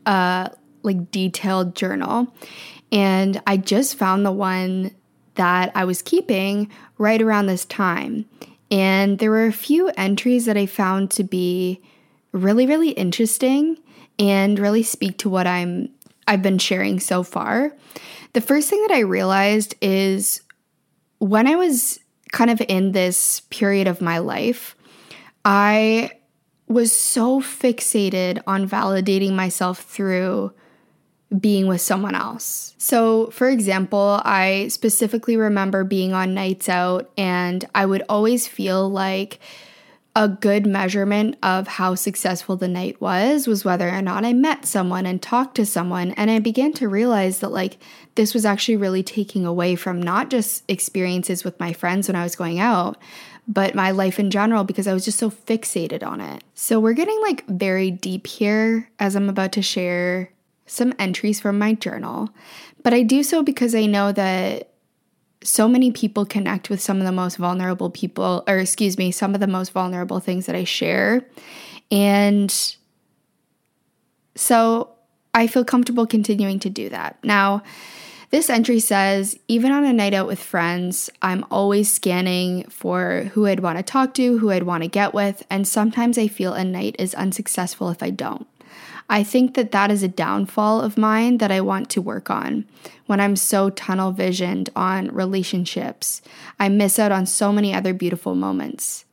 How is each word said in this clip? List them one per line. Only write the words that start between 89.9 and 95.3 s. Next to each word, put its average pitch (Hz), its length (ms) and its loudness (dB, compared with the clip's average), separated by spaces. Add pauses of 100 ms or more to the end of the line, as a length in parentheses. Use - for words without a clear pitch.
a 185 60 0
downfall 202 720 0
of 214 160 -4
mine 220 400 4
that 214 120 0
I 190 120 0
want 196 300 -4
to 190 100 -2
work 196 280 -8
on. - 360 -4 (400)
When 202 160 2
I'm 202 160 2
so 196 320 2
tunnel 190 420 -4
visioned 185 640 -2
on 185 400 -2
relationships, 185 1080 -4 (380)